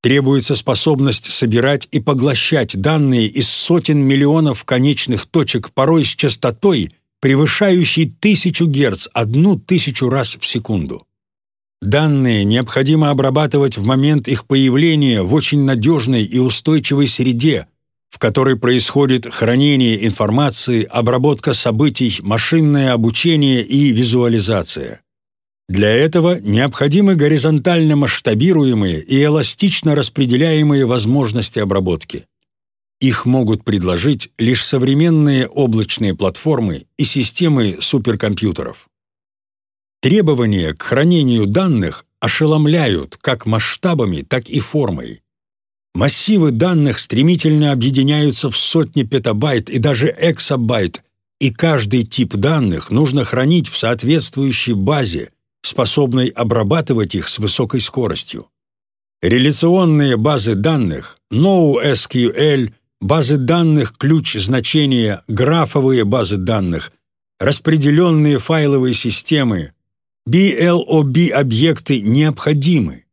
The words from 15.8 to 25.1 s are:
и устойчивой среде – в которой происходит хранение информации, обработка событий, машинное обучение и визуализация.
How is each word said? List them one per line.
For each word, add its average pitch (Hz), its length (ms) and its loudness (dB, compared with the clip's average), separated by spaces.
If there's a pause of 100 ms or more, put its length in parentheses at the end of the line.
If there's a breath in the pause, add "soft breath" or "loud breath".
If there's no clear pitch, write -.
и 117 140 -4
устойчивой 139 680 0
среде – 123 600 -2 (400)
в - 100 -20
которой 131 400 0
происходит 123 720 0
хранение 120 760 0
информации, 113 760 0
обработка 127 680 0
событий, 120 720 0
машинное 139 680 0
обучение 127 680 0
и 139 300 2
визуализация. 110 1080 -2 (680)